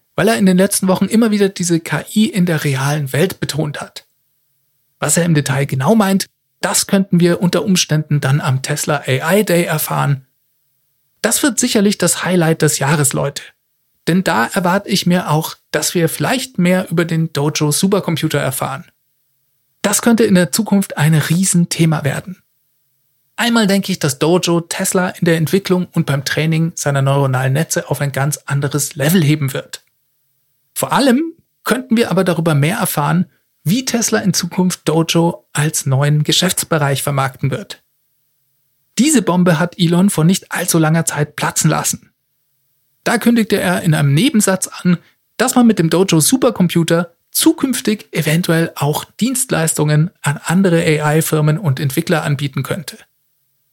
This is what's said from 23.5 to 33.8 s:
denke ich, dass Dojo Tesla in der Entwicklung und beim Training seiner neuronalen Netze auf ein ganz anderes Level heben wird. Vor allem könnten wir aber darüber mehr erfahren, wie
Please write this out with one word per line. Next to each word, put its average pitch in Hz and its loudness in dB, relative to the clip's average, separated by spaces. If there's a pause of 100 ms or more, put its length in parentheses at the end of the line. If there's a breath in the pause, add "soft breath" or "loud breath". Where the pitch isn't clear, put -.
denke 196 0
ich, 180 -4
dass 147 -2
Dojo 170 2
Tesla 185 -4
in - -6
der 165 4
Entwicklung 180 0
und 170 -2
beim 143 -2
Training 160 -2
seiner 139 -2
neuronalen 135 0
Netze 160 -2
auf 143 -4
ein 143 -4
ganz 139 -2
anderes 143 -4
Level 160 2
heben 143 0
wird. - -12 (920)
Vor 135 -4
allem 277 2 (300)
könnten 233 -2
wir 233 0
aber 185 0
darüber 165 0
mehr 151 0
erfahren, 165 0 (360 soft breath)
wie 226 0